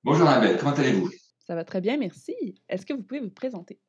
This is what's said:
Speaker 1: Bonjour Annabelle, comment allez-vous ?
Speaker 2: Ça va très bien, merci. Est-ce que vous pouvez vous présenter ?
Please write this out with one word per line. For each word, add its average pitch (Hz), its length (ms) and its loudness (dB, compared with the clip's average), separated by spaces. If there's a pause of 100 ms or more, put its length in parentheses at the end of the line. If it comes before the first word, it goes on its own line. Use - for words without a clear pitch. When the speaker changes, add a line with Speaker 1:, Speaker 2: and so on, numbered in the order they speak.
Speaker 1:
Bonjour 156 220 6
Annabelle, 120 320 4
comment 139 140 0
allez-vous ? 98 340 2 (380)
Speaker 2:
Ça 170 80 -8
va 165 100 -6
très - 160 -6
bien, 226 160 -2
merci. 240 380 -8 (340)
Est-ce 190 160 -8
que - 80 -10
vous 262 100 -8
pouvez 269 180 -10
vous 202 100 -10
présenter ? 214 480 -12 (100)